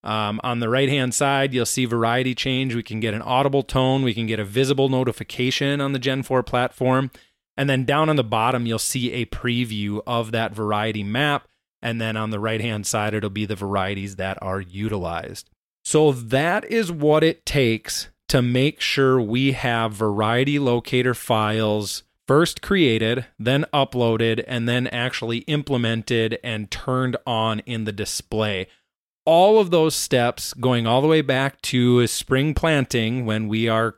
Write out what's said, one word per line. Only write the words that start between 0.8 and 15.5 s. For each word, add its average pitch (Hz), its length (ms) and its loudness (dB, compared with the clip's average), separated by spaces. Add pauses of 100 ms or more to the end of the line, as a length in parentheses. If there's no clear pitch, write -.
side, 139 400 2
you'll 120 120 0
see - 180 -2
variety 120 500 0
change. 131 400 -2
We 117 80 -2
can 110 180 -6
get 110 140 -2
an 110 80 -6
audible 135 400 2
tone. 131 400 2
We 120 120 0
can 113 120 -2
get 107 140 -2
a 104 40 -2
visible 131 440 2
notification 131 920 -2
on 139 120 -2
the 135 60 -2
Gen 131 240 -2
four 127 200 0
platform. 127 680 0 (440)
And 139 140 -2
then 131 160 2
down 147 240 2
on 156 80 2
the 131 80 2
bottom, 120 400 0
you'll 113 140 -2
see 120 340 -2
a 117 140 -4
preview 110 800 -2
of 117 260 -2
that 113 220 -2
variety 107 480 -2
map. 143 440 -2 (360)
And 117 180 -4
then 110 160 -4
on 110 140 -4
the 104 100 -4
right-hand 110 460 -4
side, 107 260 -2
it'll 104 160 -4
be 104 160 -4
the 104 100 -6
varieties 98 600 -4
that 95 240 -6
are 95 200 -6
utilized. 92 920 -8 (340)